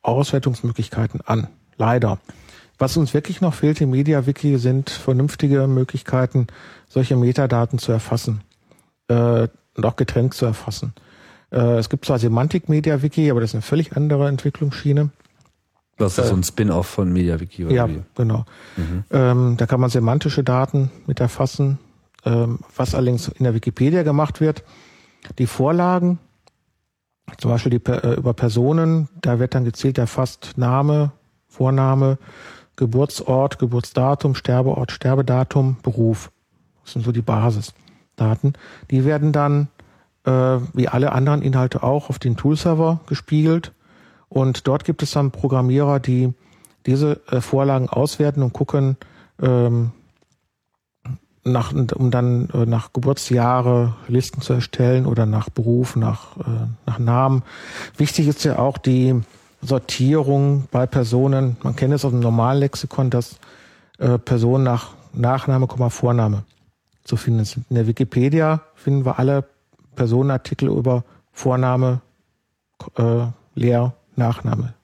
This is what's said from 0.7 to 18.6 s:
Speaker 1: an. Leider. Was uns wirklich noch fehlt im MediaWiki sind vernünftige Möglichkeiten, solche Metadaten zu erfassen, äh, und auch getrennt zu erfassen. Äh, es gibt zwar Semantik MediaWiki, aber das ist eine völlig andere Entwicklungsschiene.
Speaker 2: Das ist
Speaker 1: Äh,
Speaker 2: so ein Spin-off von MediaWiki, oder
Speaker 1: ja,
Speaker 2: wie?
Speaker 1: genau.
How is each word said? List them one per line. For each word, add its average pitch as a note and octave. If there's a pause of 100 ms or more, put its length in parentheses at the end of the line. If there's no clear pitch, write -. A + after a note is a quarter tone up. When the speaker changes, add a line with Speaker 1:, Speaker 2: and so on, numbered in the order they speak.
Speaker 1:
an. A2+ (300)
Leider. A2+ (580)
Was C3
uns D#3
wirklich D3+
noch E3+
fehlt D3+
im C#3
MediaWiki C#3
sind B2+
vernünftige C3+
Möglichkeiten, B2+ (400)
solche C3
Metadaten B2
zu -
erfassen, A2+ (680)
äh, A#2 (280)
und -
auch A2+
getrennt B2
zu B2
erfassen. - (580)
Äh, A#2+
es G#2+
gibt -
zwar C3+
Semantik A#2+
MediaWiki, D3+
aber A#2+
das A2
ist -
eine G#2+
völlig D#3
andere C#3+
Entwicklungsschiene. C#3+ (880)
Speaker 2:
Das G2
ist B2+
Speaker 1:
Äh, -
Speaker 2:
so G2+
ein F2+
Spin-off F2
von F#2
MediaWiki, F2
oder G#2
Speaker 1:
ja, A#2+
Speaker 2:
wie? D#2 (140)
Speaker 1:
genau. A2+ (320)